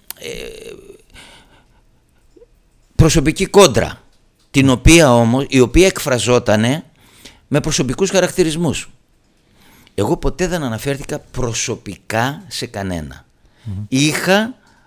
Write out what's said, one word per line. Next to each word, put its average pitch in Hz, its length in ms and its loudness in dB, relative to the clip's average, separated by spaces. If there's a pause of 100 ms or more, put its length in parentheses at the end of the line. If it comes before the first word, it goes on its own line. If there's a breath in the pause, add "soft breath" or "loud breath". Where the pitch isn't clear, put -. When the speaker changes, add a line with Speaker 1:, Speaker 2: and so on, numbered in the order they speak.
(200)
Speaker 1:
ε, - 100 -14 (2750 loud breath)
προσωπική 160 500 2
κόντρα, 123 560 4 (500)
την 135 180 4
οποία 151 460 6
όμως, 120 340 2
η 135 100 2
οποία 127 260 4
εκφραζότανε 120 960 0 (640 loud breath)
με 143 120 -2
προσωπικούς 147 500 -4
χαρακτηρισμούς. 170 800 -2 (1040 soft breath)
Εγώ 117 220 -2
ποτέ 180 300 -4
δεν 170 160 -4
αναφέρθηκα 139 560 -6 (120)
προσωπικά 120 1160 -6
σε - 180 -10
κανένα. 92 600 -10 (380 loud breath)
Speaker 2:
Μμμ. 104 100 -10 (140)
Speaker 1:
Είχα 180 680 0 (320 soft breath)